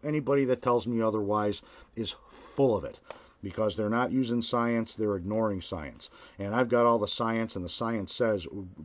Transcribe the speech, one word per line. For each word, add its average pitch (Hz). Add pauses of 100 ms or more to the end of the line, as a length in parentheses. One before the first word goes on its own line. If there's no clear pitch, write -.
Anybody 143
that 123
tells 120
me 117
otherwise 104 (340)
is 110 (160)
full -
of 87
it. - (440)
Because 101
they're 107
not 117
using 120
science, 117
they're 104
ignoring 101
science. 76 (300)
And 101
I've 123
got 120
all 117
the 104
science, 113
and 95
the 87
science 113
says 104 (380)